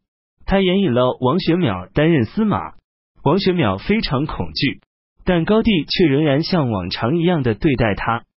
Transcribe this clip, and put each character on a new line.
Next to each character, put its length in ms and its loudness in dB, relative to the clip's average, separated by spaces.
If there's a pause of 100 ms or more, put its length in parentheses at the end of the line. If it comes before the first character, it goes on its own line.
(460)
他 140 2
援 180 2
引 140 0
了 280 0
王 200 2
玄 180 0
邈 340 -4
担 200 2
任 120 2
司 200 -2
马。 300 -4 (500)
王 160 2
玄 160 0
邈 220 0
非 220 -2
常 260 -4
恐 260 -8
惧， 280 -4 (440)
但 200 0
高 180 2
帝 80 2 (160)
却 200 0
仍 160 2
然 220 2
像 260 0
往 180 -4
常 300 -2
一 40 0
样 200 2
的 140 0
对 180 0
待 220 0
他。 280 -4 (120)